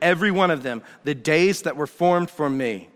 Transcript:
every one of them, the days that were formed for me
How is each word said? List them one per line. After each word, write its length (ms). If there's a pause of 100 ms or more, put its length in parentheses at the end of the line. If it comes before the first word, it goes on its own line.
every 300
one 200
of 120
them, 200 (200)
the 120
days 480
that 120
were 120
formed 420
for 200
me 460